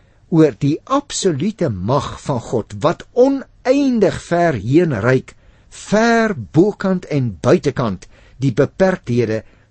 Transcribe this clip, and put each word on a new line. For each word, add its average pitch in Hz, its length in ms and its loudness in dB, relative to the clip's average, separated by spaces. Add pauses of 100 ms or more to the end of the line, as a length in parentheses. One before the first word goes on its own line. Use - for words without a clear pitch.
(300)
oor 156 280 4
die 147 260 -2
absolute 190 840 -2
mag 110 500 -4
van 120 200 -6
God, - 400 -6
wat - 320 -2
oneindig 254 1080 0
ver 170 320 0
heen 139 380 2
reik, 123 420 0 (340)
ver 226 640 0
bokant 180 680 0
en 123 360 -4
buitekant 123 640 0 (320)
die 131 140 -2
beperkthede 123 880 0 (280)